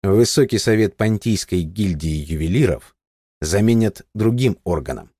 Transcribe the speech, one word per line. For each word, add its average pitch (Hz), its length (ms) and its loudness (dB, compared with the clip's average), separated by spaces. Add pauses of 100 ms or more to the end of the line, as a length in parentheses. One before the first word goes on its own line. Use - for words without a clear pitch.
Высокий 113 580 2
совет 110 360 0
Понтийской 107 640 -2
гильдии 80 720 -4
ювелиров 82 640 -2 (460)
заменят 107 720 2
другим 117 500 0
органом - 560 -6